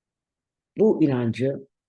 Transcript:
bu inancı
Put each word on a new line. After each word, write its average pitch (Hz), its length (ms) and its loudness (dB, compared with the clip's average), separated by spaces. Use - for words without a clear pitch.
bu 214 260 2
inancı 127 640 -2